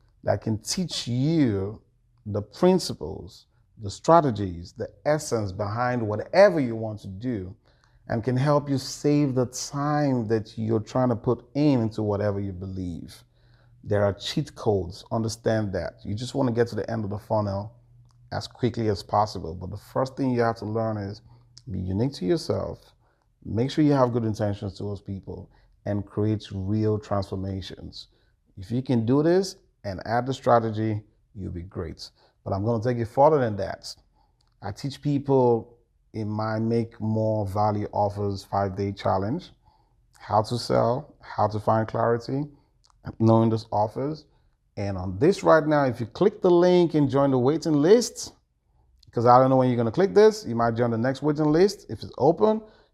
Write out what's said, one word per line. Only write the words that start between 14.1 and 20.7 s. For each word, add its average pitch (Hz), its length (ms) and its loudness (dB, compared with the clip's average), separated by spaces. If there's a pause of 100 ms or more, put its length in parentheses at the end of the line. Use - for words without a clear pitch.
cheat - 420 -6
codes, 95 560 -2
understand 110 640 -2
that. 87 200 -6 (100)
You 101 100 -8
just 123 220 -8
wanna 135 160 0
get 117 180 2
to 107 60 -10
the - 160 -4
end 110 140 -4
of 98 60 -6
the 104 80 -6
funnel 104 520 -2 (640)
as 98 140 -8
quickly 113 420 -2
as 98 120 -2
possible. 101 540 -2
But 90 160 -12
the 98 60 -10
first 131 400 -4
thing 135 140 -2
you 120 100 2
have 117 160 0
to - 80 -10
learn 110 320 -4